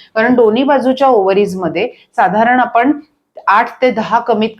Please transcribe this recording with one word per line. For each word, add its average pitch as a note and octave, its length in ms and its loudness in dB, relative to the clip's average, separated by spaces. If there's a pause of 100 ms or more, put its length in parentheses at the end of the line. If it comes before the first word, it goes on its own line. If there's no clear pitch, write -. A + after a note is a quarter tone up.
(160)
कारण A#3+ 200 2
दोन्ही A#3 280 2
बाजूच्या C4 440 0
ओव्हरीजमध्ये F#3+ 800 0 (280)
साधारण A3+ 440 0
आपण A#3+ 320 0 (560)
आठ G#3+ 220 2 (120)
ते B3+ 100 2
दहा G#3+ 280 -2
कमीत A3 300 -2 (100)